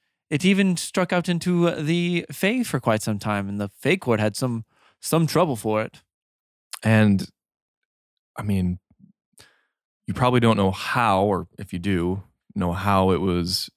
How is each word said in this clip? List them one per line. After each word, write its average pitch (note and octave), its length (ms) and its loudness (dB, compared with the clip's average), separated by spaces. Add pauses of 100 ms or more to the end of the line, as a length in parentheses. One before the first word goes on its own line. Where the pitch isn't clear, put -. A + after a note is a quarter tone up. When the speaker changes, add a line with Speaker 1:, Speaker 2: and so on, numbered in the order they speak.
(300)
Speaker 1:
it D#3+ 160 -2
even F#3+ 320 2
struck - 340 -2
out F3+ 160 0
into, F3 400 0
uh, - 140 -2
the F3 500 -2
Fae A3 300 -2
for D3 180 -4
quite A2 220 0
some G#2+ 160 -4
time, G2+ 320 -4
and G2+ 100 -6
the G2+ 100 -4 (100)
Fae D#3 180 0
Court A#2 220 0
had G#2+ 160 0
some, A#2 300 -4 (360)
some E3 240 0
trouble D3+ 300 0
for G#2+ 260 -2
it. - 220 -10 (800)
Speaker 2:
And, G#2+ 440 4 (1080)
I - 60 -12
mean, F#2 380 -2 (1300)
you G#2+ 80 -6
probably B2 240 4
don't A2+ 180 4
know F#2+ 140 2
how, G2+ 540 0
or F2+ 220 0 (120)
if F#2+ 120 -12
you F#2 60 -6
do, F#2 460 -2 (320)
know F2+ 180 -2
how F#2+ 380 2
it F2 100 0
was F2+ 560 -2